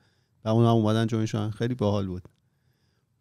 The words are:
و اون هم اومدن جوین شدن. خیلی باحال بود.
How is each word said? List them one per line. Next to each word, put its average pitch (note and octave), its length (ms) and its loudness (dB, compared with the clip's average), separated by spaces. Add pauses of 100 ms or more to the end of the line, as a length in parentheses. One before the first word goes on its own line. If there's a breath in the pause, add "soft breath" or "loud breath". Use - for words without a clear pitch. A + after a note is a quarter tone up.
(440)
و A2 40 -4
اون A2+ 160 4
هم A#2 60 4
اومدن A2+ 360 2
جوین A2 200 -2
شدن. G#2+ 240 -4
خیلی A#2 240 -4
باحال G#2 320 -2
بود. F2+ 220 -10 (920)